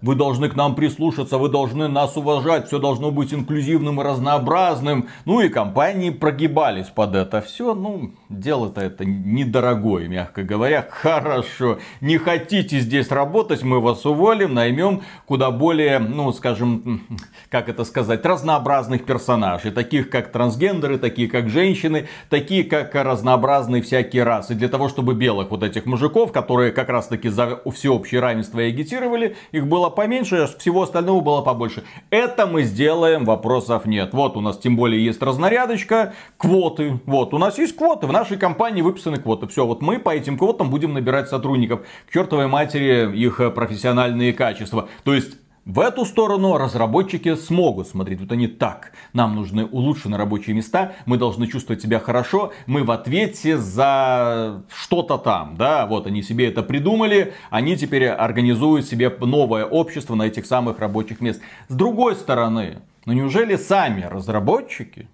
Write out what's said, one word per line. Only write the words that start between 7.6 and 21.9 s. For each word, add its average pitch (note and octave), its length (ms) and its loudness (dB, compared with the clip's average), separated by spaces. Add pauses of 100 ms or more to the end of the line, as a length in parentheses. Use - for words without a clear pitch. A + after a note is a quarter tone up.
Ну, F#3+ 360 -8 (160)
дело-то G#2 540 -4
это F#2+ 240 -6
недорогое, G#2+ 1040 0
мягко F2+ 340 -6
говоря. A#2 480 0
Хорошо, C3+ 880 0 (220)
не D3+ 160 2
хотите E3+ 640 0
здесь C3 300 0
работать, D3+ 540 0
мы B2+ 160 2
вас A#2 260 0
уволим, F3+ 480 2
наймем C#3+ 480 2 (240)
куда C3+ 240 0
более, C#3+ 500 2
ну, B2+ 340 -2
скажем, A#2 680 -2 (460)
как A#2+ 200 -2
это A#2 160 -4
сказать, A2+ 400 -2
разнообразных C3+ 880 0
персонажей, G#2+ 560 0
таких A#2+ 400 -2
как B2 220 -2
трансгендеры, C#3 680 0
такие A#2 300 0
как A#2+ 200 -2
женщины, D#3+ 600 0 (220)